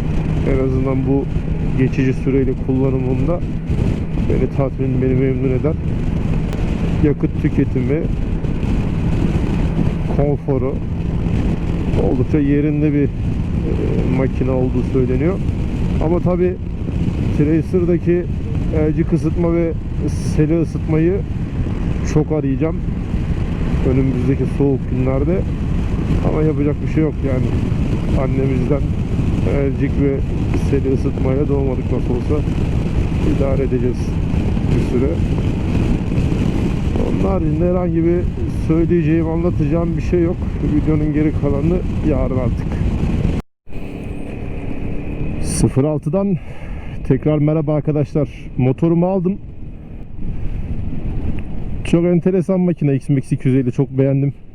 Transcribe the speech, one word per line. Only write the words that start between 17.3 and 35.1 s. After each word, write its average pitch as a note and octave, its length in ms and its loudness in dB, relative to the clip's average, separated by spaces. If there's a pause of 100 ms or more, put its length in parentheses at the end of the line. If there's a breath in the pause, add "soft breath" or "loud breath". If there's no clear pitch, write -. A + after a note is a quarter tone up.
Tracer'daki E3+ 840 2 (560)
elcik D#3 340 0
ısıtma E3 400 2
ve E3 200 0 (340)
sele D3+ 540 2
ısıtmayı D#3+ 520 0 (1000)
çok D#3 180 2
arayacağım D3 440 0 (1120)
önümüzdeki C3 540 2 (140)
soğuk C#3 220 2 (120)
günlerde. C3+ 480 0 (880)
Ama D#3 120 0
yapacak C#3+ 340 2 (120)
bir A2+ 60 -2
şey D#3 100 2
yok D3 100 0 (140)
yani. C3 180 0 (800)
Annemizden C3 580 2 (760)
elcik C#3 340 0 (100)
ve C#3 160 2 (520)
sele C3 240 2
ısıtmaya C3 540 0
doğmadık, C3+ 440 0
nasıl B2 240 0
olsa - 300 0 (920)
idare C3+ 280 2
edeceğiz B2+ 460 0 (680)
bir B2 240 2
süre. A#2+ 120 2 (2000)